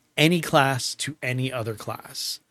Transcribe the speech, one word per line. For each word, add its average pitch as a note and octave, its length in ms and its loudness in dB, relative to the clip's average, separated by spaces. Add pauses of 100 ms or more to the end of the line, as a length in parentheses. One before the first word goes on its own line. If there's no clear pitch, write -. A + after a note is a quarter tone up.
(160)
any E3 240 6
class C3+ 540 2
to - 280 -8
any B2+ 300 -4
other A#2 220 -6
class. - 680 -10 (100)